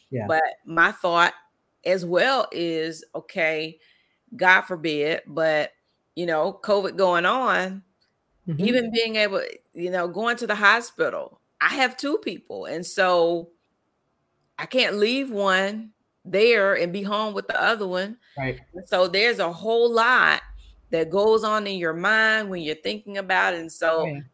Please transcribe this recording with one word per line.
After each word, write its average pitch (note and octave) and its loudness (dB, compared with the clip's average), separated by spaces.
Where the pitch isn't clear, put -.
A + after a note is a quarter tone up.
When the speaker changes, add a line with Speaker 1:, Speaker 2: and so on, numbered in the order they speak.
Speaker 1:
Yeah. A#2 -8
Speaker 2:
But D#3+ 0
my E3+ 2
thought F3 0
as F3+ 0
well G#3+ 2
is, D#3+ -4
okay, D#3+ -4
God F#3 6
forbid, D#3 -2
but, D#3 0
you F3 -4
know, E3 -2
covid G3 0
going F3+ 4
on, F#3+ 0
Speaker 1:
Mm-hmm. D#3+ -2
Speaker 2:
even A#3+ 0
being A3+ -2
able, G3+ 0
you F3 -6
know, F3+ -2
going A3 -2
to A#3 -6
the G#3 -2
hospital, G3 2
I D#3+ 2
have B3+ 0
two C#4+ -2
people. G2+ -10
And E3 -8
so F3 2
I - -8
can't G#3 0
leave B3 0
one G3+ 0
there G3 4
and F3 0
be G3 -6
home G#3 -2
with G3 -6
the - -2
other G#3 0
one. F#3 -4
Speaker 1:
Right. B2+ -6
Speaker 2:
So F#3 2
there's G3+ 2
a F3 -2
whole A3+ 2
lot A3+ 4
that E3 -2
goes G#3+ 2
on G#3+ -2
in G3 -4
your E3 -2
mind A3 0
when F3+ -6
you're D#3 -4
thinking G#3 -8
about F#3+ 0
it. E3+ -6
And E3 -12
so E3 0
Speaker 1:
Oh, D#3 0
yeah. D3 -6